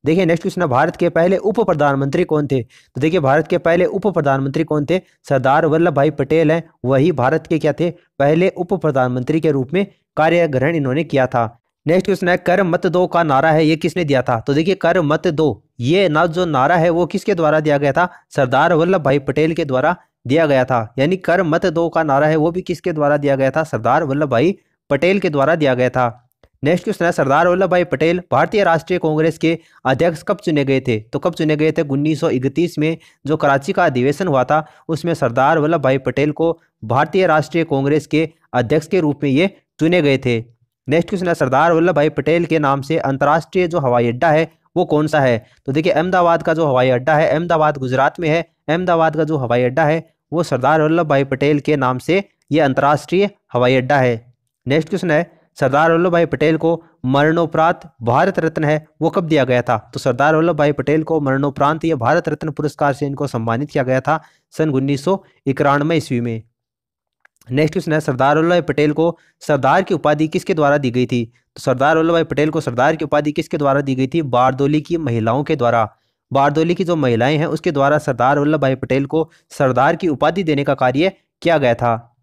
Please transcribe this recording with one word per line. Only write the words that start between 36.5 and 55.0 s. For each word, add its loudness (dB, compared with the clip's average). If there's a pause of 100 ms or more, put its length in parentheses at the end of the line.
भारतीय 0
राष्ट्रीय 0
कांग्रेस -2
के -2 (240)
अध्यक्ष 0
के 0
रूप -2
में 0
ये 0 (240)
चुने 2
गए 2
थे। -4 (320)
नेक्स्ट 0
क्वेश्चन -4
है, 0
सरदार 2
वल्लभ 2
भाई 2
पटेल 0
के -2
नाम 0
से -4
अंतर्राष्ट्रीय 0
जो -2
हवाई 0
अड्डा 0
है, 0 (240)
वो 0
कौन 0
सा 0
है? 0 (200)
तो -6
देखिए, 0
अहमदाबाद 2
का 0
जो 0
हवाई 2
अड्डा 0
है, 2
अहमदाबाद 0
गुजरात -2
में -2
है, -2 (200)
अहमदाबाद 0
का 0
जो -2
हवाई 0
अड्डा 0
है, -2 (180)
वो -2
सरदार 0
वल्लभ 0
भाई 2
पटेल 0
के 0
नाम 0
से -2 (280)
ये 2
अंतर्राष्ट्रीय 0 (220)
हवाई 2
अड्डा 2
है। -2 (340)
नेक्स्ट 0
क्वेश्चन -4